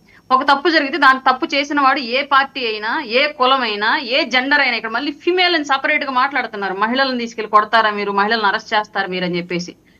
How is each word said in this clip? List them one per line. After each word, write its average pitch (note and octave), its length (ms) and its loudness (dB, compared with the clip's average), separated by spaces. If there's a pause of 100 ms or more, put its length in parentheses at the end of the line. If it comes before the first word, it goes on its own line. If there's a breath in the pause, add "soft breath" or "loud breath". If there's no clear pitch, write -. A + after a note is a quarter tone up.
(320 soft breath)
ఒక B3+ 120 4
తప్పు C#4 260 2
జరిగితే D#4 280 0
దాని C4 220 4
తప్పు B3+ 260 0
చేసిన C#4+ 360 -2
వాడు C4+ 180 2
ఏ B3 220 -2
పార్టీ C4+ 460 0
అయినా, A3 380 -4
ఏ B3 220 2
కులం C4+ 340 0
అయినా, A3 360 -2
ఏ C#4 260 -2
gender C4 360 0
అయినా, B3 180 0
ఇక్కడ A3 120 -8
మళ్ళీ C4+ 220 -4
female F4 440 0
అని D4+ 100 -2
separate D4 380 0
గా C#4 80 -6
మాట్లాడుతున్నారు, B3 640 -2
మహిళలను B3 440 0
తీసుకెళ్లి A3+ 340 -8
కొడతారా G#3+ 380 4
మీరు, G3+ 220 -2
మహిళలను G#3 340 0
arrest G#3+ 280 -2
చేస్తారా G#3+ 340 -2
మీరు F3+ 180 -4
అని F3 120 -2
చెప్పేసి. F3 340 -6 (280 soft breath)